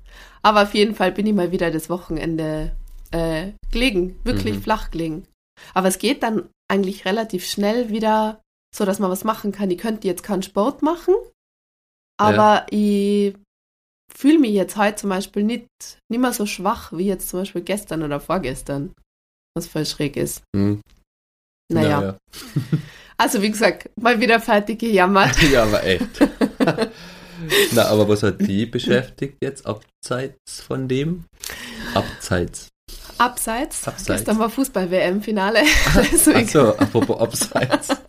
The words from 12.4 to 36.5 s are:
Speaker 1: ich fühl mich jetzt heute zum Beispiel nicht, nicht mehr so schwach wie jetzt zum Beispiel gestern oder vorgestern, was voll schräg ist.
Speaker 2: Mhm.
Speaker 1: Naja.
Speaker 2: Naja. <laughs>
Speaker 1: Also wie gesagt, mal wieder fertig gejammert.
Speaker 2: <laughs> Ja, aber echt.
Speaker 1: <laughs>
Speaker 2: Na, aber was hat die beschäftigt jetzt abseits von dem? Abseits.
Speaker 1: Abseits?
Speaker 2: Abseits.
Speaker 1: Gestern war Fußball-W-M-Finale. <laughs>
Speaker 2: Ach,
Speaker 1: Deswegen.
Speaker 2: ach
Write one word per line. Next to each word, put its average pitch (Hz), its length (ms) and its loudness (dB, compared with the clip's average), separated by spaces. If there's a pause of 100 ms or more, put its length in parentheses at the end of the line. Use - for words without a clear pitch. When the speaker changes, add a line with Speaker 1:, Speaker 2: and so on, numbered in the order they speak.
Speaker 1:
ich 202 640 2 (800)
fühl 320 240 4
mich 240 140 4
jetzt 190 260 0
heute 208 180 2
zum 202 140 -4
Beispiel 196 320 -4
nicht, 240 240 -2 (440)
nicht 233 100 -2
mehr 254 120 2
so 214 140 -4
schwach 202 460 -4
wie 175 140 -2
jetzt 185 220 -2
zum 180 120 -4
Beispiel 190 220 -6
gestern 185 400 -6
oder 143 160 -4
vorgestern, 143 720 -6 (640)
was 165 120 -6
voll - 180 -4
schräg 147 320 -4
ist. - 260 -6 (140)
Speaker 2:
Mhm. 104 240 0 (920)
Speaker 1:
Naja. 156 280 2
Speaker 2:
Naja. 98 160 -4 (160)
<laughs> - 500 -4 (360)
Speaker 1:
Also 262 220 2
wie 208 120 2
gesagt, 208 360 0 (120)
mal 233 200 2
wieder 233 200 4
fertig 214 400 0
gejammert. 196 600 4
Speaker 2:
<laughs> 143 100 6
Ja, 123 120 6
aber 104 200 2
echt. 90 240 0 (100)
Speaker 1:
<laughs> - 640 0 (920)
Speaker 2:
Na, 117 140 4
aber 107 220 4
was 104 140 2
hat 101 180 0
die 101 260 0
beschäftigt 123 760 -2
jetzt 135 240 -8
abseits - 920 -10
von 131 280 -6
dem? 151 360 -4 (720)
Abseits. - 720 -4 (500)
Speaker 1:
Abseits? 247 680 -4
Speaker 2:
Abseits. - 200 -10
Speaker 1:
Gestern 208 320 -2
war 226 120 0
Fußball-W-M-Finale. 196 1120 0 (140)
<laughs> - 120 4
Speaker 2:
Ach, 165 240 6
Speaker 1:
Deswegen. - 360 4
Speaker 2:
ach - 40 -4